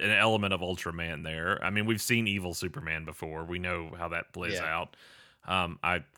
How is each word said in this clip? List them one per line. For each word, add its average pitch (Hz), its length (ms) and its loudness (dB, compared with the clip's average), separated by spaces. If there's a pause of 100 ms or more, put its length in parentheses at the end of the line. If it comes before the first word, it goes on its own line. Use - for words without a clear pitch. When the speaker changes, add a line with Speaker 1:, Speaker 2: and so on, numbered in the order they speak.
Speaker 1:
an 104 100 2
element 104 440 6
of 85 60 0
Ultraman 85 600 -2
there. 80 400 -2
I 90 80 2
mean, 104 140 2
we've 110 160 2
seen 117 260 2
evil 92 280 0
Superman 80 500 -4
before. 80 400 -8
We 87 140 -4
know 87 400 -4
how 85 100 -4
that 85 240 -6
plays 87 220 -4
Speaker 2:
Yeah. 87 100 -2
Speaker 1:
out. 82 320 -2 (500)
Um, 90 360 0
I 85 220 0 (140)